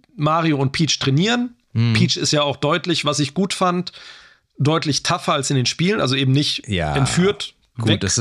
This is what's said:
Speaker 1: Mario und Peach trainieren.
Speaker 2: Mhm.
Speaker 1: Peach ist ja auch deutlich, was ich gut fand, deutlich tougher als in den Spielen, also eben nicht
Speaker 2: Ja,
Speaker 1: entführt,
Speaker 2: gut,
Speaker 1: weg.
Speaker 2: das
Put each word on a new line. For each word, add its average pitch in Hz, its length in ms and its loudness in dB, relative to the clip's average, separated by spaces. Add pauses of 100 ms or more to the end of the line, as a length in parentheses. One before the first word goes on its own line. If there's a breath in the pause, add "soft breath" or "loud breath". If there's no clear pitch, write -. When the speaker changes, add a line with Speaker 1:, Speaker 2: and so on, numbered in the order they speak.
(160)
Speaker 1:
Mario 156 420 0
und 135 140 0
Peach 151 280 0
trainieren. 220 560 0 (180)
Speaker 2:
Mhm. 117 200 2
Speaker 1:
Peach 113 240 2
ist 143 140 -4
ja 147 120 2
auch 143 140 -2
deutlich, 160 480 -2
was 143 140 0
ich 135 140 -2
gut 190 200 -2
fand, 180 380 -2 (640 loud breath)
deutlich 151 460 0
tougher 175 300 -2
als 143 160 -2
in 147 60 0
den 123 100 2
Spielen, 196 360 0
also 131 140 0
eben 135 160 2
nicht - 360 0
Speaker 2:
Ja, 85 280 0
Speaker 1:
entführt, 175 580 0 (240)
Speaker 2:
gut, 113 100 -2
Speaker 1:
weg. 104 140 2
Speaker 2:
das 98 200 -2